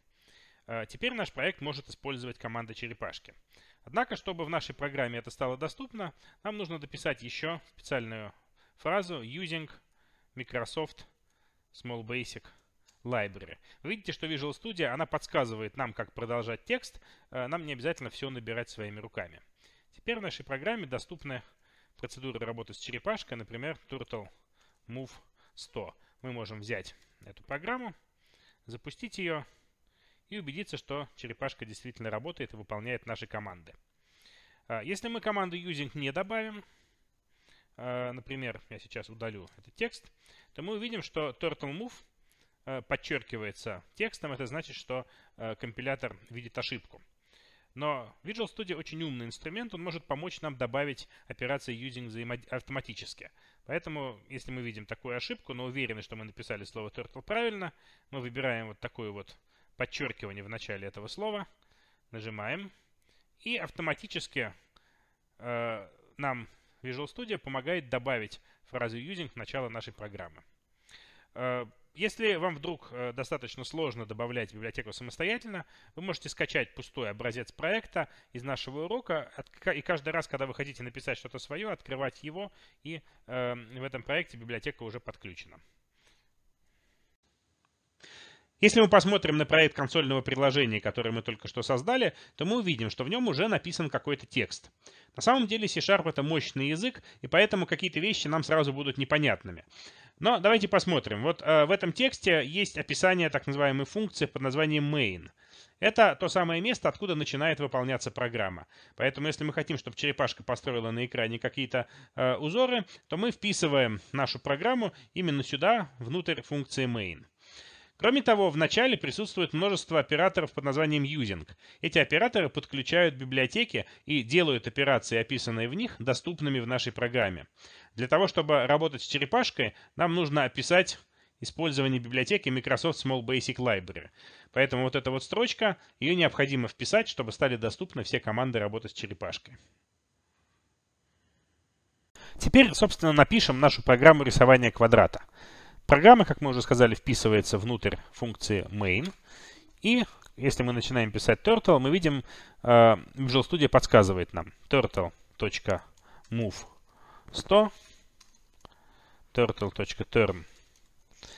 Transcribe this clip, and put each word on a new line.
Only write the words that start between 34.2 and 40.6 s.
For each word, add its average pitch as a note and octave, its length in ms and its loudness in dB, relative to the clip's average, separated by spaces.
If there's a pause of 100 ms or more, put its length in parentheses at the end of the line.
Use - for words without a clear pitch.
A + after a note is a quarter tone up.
А, A2+ 120 -6
если F#3+ 280 -8
мы A#3 100 -8
команду F#3+ 380 -4
using D#3 380 -8
не C3+ 180 -6
добавим, G#3 500 -8 (1120)
а, B2 380 -8
например, B2+ 560 -10
я G#2+ 100 -16
сейчас - 300 -14
удалю A2 480 -12
этот - 180 -20
текст, - 340 -8 (440)
то - 80 -14